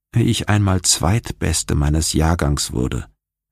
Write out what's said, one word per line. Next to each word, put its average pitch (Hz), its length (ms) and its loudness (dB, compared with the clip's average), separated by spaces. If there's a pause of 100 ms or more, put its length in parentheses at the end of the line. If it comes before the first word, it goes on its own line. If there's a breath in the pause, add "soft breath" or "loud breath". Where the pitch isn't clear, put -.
(120)
wie 113 120 2
ich - 260 0
einmal 101 320 2
Zweitbeste - 960 -2
meines 76 380 0
Jahrgangs 78 600 0
wurde. 62 360 -4 (420)